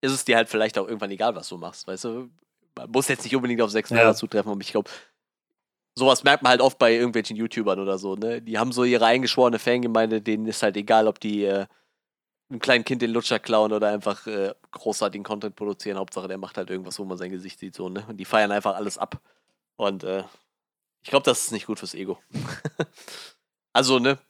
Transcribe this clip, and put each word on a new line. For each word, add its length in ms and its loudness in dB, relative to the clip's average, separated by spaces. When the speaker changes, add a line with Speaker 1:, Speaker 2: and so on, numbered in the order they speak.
Speaker 1:
ist 100 0
es 120 -4
dir 120 4
halt 140 2
vielleicht 280 0
auch 80 -4
irgendwann 240 -6
egal, 240 -2
was 140 -12
du 80 -12
machst, 300 -14
weißt 180 -10
du? 240 -8
Man 140 -14
muss 180 0
jetzt 160 -2
nicht 100 -4
unbedingt 280 2
auf 80 2
Zack 160 0
Snyder 160 4
Speaker 2:
Ja. 120 8
Speaker 1:
zutreffen, 380 -2
aber 80 -6
ich 120 -12
glaub, 180 0
sowas 260 4
merkt 200 6
man 80 4
halt 100 6
oft 180 4
bei 140 6
irgendwelchen 440 0
YouTubern 440 -2
oder 160 -2
so, 180 -4
ne? 280 -6
Die 160 -4
haben 140 0
so 120 2
ihre 220 4
eingeschworene 520 4
Fangemeinde, 640 0
denen 260 -2
ist 160 -4
halt 140 0
egal, 320 4
ob 100 -2
die, 260 -4
äh, 220 0
einem 100 -10
kleinen 240 2
Kind 160 -2
den 120 0
Lutscher 260 0
klauen 340 2
oder 160 2
einfach, 380 -4
äh, 260 -4
großartigen 520 -4
Content 320 -8
produzieren. 400 -6
Hauptsache, 320 -8
der 100 -8
macht 200 -12
halt 100 -8
irgendwas, 300 -8
wo 60 -8
man 120 -8
sein 140 -10
Gesicht 280 -14
sieht, 160 -16
so, 140 -10
ne? 180 -10
Und 120 -16
die 80 -12
feiern 260 4
einfach 240 0
alles 220 -6
ab. 200 -6
Und, 280 -2
äh, 200 -4
ich 80 -18
glaub, 140 2
das 200 2
ist 80 -6
nicht 140 -8
gut 120 -6
fürs 160 -12
Ego. 240 -8
<laughs> 560 -8
Also, 280 4
ne? 180 2